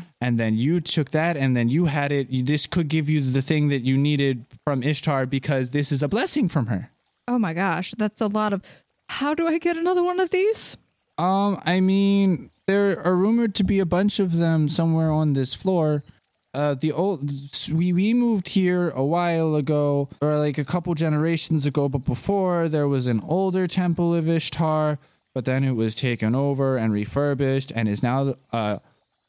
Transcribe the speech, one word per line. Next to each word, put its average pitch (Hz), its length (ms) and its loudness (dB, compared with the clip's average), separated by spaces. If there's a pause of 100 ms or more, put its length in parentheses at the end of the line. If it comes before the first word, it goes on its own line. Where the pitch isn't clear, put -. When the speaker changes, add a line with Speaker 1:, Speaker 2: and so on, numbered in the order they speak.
(220)
Speaker 1:
and 120 180 0
then 110 180 0
you 156 220 0
took - 320 -2
that, 160 240 0
and 135 200 0
then 117 140 2
you 165 160 2
had 143 280 0
it, 139 160 -2
you, 127 140 -2
this 147 220 0
could 170 220 -2
give 151 220 -2
you 156 120 2
the 131 200 0
thing 147 280 0
that 139 120 0
you 131 160 2
needed 139 480 0 (200)
from 135 180 -2
Ishtar, 139 420 0
because 131 460 -2
this 147 200 -2
is 135 100 0
a 147 60 0
blessing 247 400 0
from 120 200 0
her. 101 220 -4 (380)
Speaker 2:
Oh 247 100 0
my 180 160 0
gosh, 180 440 -2
that's 214 240 -2
a 220 60 0
lot 214 260 -2
of, 190 80 -2 (480)
how 285 240 -4
do 330 160 -2
I 320 80 2
get 339 180 -2
another 349 280 0
one 359 180 0
of 349 100 0
these? 392 460 -2 (400)
Speaker 1:
Um, 190 480 0
I 185 160 2
mean, 196 680 2 (160)
there 196 380 2
are 180 120 2
rumored 220 380 2
to 196 100 2
be 196 140 2
a 190 60 2
bunch 180 320 0
of 175 200 0
them 165 320 2
somewhere 160 420 2
on 156 220 2
this 135 200 -2
floor. 156 500 0 (500)
Uh, 147 200 -2
the 139 180 -2
old, 147 380 -2
s-, 139 400 -6
we, 175 220 2
we 196 220 2
moved 233 360 0
here 180 420 2
a 131 120 -2
while 165 520 0
ago, 143 520 0 (140)
or, 151 160 2
like, 147 200 0
a 147 60 -2
couple 175 320 -2
generations 156 680 0
ago, 143 240 0
but 135 160 -4
before 175 640 0
there 147 180 0
was 131 200 0
an 117 200 2
older 185 400 0
temple 175 480 0
of 160 140 0
Ishtar, 156 720 0 (340)
but 123 120 -6
then 131 180 0
it 131 100 2
was 110 220 0
taken 117 380 0
over 135 440 0
and 110 160 0
refurbished 135 840 0
and 113 140 0
is 104 120 -2
now, 131 340 0 (160)
uh, 104 280 -2 (500)